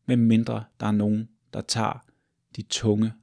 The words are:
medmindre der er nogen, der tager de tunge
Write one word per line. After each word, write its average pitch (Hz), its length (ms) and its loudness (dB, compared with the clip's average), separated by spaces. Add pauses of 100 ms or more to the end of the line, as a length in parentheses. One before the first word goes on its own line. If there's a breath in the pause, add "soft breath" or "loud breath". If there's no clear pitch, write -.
medmindre 113 580 2 (160)
der 113 60 -6
er 107 60 0
nogen, 107 380 0 (240)
der 107 80 -6
tager - 440 -4 (500)
de 110 60 -8
tunge 110 600 0